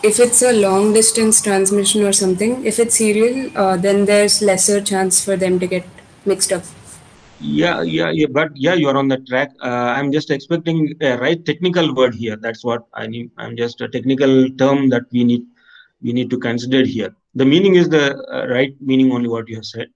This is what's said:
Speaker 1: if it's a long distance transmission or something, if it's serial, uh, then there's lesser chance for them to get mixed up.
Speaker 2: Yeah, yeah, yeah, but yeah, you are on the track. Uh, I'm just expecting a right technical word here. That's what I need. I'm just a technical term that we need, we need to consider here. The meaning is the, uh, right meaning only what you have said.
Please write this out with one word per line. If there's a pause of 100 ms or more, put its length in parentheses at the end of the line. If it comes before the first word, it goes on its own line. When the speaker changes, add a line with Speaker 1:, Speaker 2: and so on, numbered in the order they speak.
Speaker 1:
if
it's
a
long
distance
transmission
or
something,
if
it's
serial,
uh,
then
there's
lesser
chance
for
them
to
get (400)
mixed
up. (760)
Speaker 2:
Yeah,
yeah,
yeah,
but
yeah,
you
are
on
the (100)
track. (100)
Uh,
I'm
just
expecting
a
right
technical
word
here.
That's
what (100)
I
need.
I'm
just
a
technical
term
that (100)
we
need, (560)
we
need
to
consider
here. (180)
The
meaning
is
the, (100)
uh,
right
meaning
only
what
you
have
said.